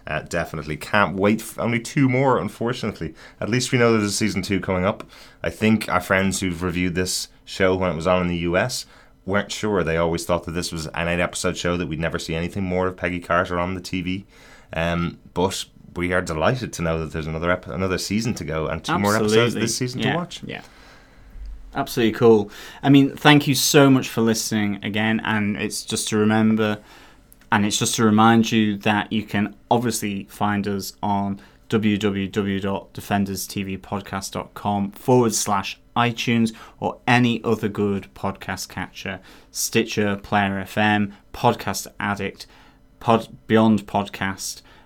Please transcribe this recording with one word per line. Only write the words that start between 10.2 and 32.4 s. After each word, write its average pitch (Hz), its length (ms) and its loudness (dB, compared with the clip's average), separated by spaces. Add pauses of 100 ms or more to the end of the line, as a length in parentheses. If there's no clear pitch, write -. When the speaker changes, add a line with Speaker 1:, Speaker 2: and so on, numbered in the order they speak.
Speaker 1:
thought 87 180 0
that 87 80 -8
this 82 180 -4
was 80 180 -6
an 85 200 -4
eight-episode 87 480 -2
show 87 220 -2
that 87 100 -2
we'd 76 100 -6
never 82 200 -4
see - 160 -6
anything 85 300 -4
more 92 240 0
of 90 100 -8
Peggy 90 220 -4
Carter 87 380 0
on 87 160 -2
the 90 60 -6
T 92 220 -6
V. 92 240 -6 (480)
Um, 85 440 -2 (140)
but 92 320 -2 (320)
we 90 160 -2
are 90 100 2
delighted 90 520 -2
to - 80 -6
know 82 180 0
that 78 120 -8
there's 80 140 -6
another 80 240 -4
ep-, 90 180 -2
another 92 300 -2
season 110 360 -2
to 90 100 -10
go 78 220 -4
and 78 180 -6
two - 140 -2
more 104 180 2
episodes 107 160 2 (240)
Speaker 2:
Absolutely. 101 60 -4
Speaker 1:
this 117 160 -2
season 127 240 -6
Speaker 2:
Yeah, 110 100 0
Speaker 1:
to 95 60 -2
watch. - 260 -10
Speaker 2:
yeah. - 180 -10 (1120)
Absolutely 110 440 0
cool. 110 320 6 (320)
I 135 80 4
mean, 139 260 8
thank 147 320 6
you 139 60 2
so 139 340 6
much 131 200 4
for - 120 -4
listening 110 640 0
again, 107 400 0
and 104 320 -2
it's 101 280 -4
just - 240 -4
to 110 100 0
remember, 110 600 4 (720)
and 104 140 4
it's 104 140 0
just - 180 -2
to 123 80 2
remind 113 480 6
you 107 260 2
that 104 320 0
you 110 120 -2
can 101 340 -4 (140)
obviously 110 540 -2
find 104 440 -2
us 98 240 -4 (100)
on 101 380 -2 (300)
w 107 260 2
w 98 320 0
w 98 320 -2